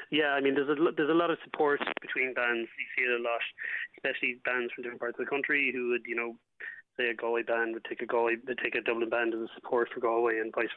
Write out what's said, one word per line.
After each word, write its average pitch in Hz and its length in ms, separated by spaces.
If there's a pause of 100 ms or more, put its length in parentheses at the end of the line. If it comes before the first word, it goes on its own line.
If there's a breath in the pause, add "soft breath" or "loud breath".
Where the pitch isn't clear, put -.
(100 loud breath)
Yeah, 147 180
I 143 120
mean, 139 140
there's 139 140
a 147 120
lo-, 170 160
there's 151 140
a 160 40
lot 170 160
of 160 120
support 143 380 (200)
between 131 340
bands. 120 340 (100)
You 127 160
see 127 160
it 120 100
a - 20
lot 117 180 (640 loud breath)
especially 127 380
bands 123 280
from 127 100
different 120 180
parts 120 180
of 131 80
the - 40
country 139 440
who 123 160
would, 120 160
you 117 80
know, 117 220 (600 loud breath)
say 120 140
a 117 40
Galway 117 280
band 117 320
would 110 100
take - 160
a 123 60
Galway, 117 300 (100)
would 123 160
take 120 120
a 120 60
Dublin 117 300
band 117 240
as 113 60
a 113 140
support 117 380
for - 80
Galway 117 380
and 110 160
vice 113 220